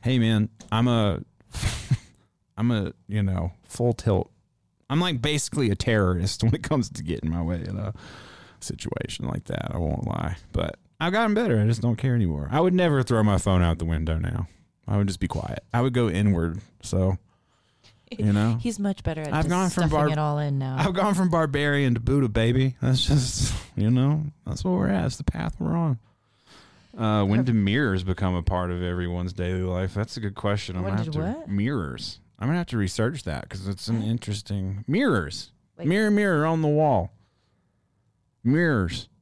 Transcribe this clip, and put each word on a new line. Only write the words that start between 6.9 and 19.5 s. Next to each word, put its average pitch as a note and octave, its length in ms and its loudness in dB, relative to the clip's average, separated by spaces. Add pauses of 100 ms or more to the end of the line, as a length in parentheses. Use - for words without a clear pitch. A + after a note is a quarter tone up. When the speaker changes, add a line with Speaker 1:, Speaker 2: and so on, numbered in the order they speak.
Speaker 1:
to - 140 -10
getting D#2 260 -4
my E2+ 120 -2
way E2+ 240 -2
in F#2+ 120 -6
a G2+ 160 -6 (640)
situation - 680 -8
like - 180 -6
that. - 280 -6
I - 40 -4
won't D2+ 300 -2
lie, D#2+ 280 -4 (160)
but E2+ 260 -4 (220)
I've E3+ 140 -2
gotten G#3+ 200 2
better. G3+ 280 2
I G#2 40 4
just A2+ 160 2
don't A#2+ 140 2
care C3 200 0
anymore. D#2 360 0
I C3+ 80 0
would F#3 140 4
never E3+ 300 4
throw A2 200 2
my G2+ 140 4
phone F#2 240 2
out E2 180 2
the E2+ 60 -4
window D#2+ 320 0
now. E2 300 -4 (400)
I G2+ 100 0
would G2+ 100 2
just F#2+ 140 -4
be F#2+ 60 -2
quiet. - 360 -6 (100)
I A#2+ 80 2
would B2+ 120 0
go A#2+ 160 2
inward. E2+ 500 2 (220)
So, F#2 360 0 (960)
you G#2 220 0
know, A2 240 2
Speaker 2:
<laughs> A#2 40 -4
He's A3+ 180 -4
much G3+ 240 -2
better D#3 180 -4
at D3+ 120 -6
Speaker 1:
I've D#3 120 2
Speaker 2:
just D#3+ 40 -2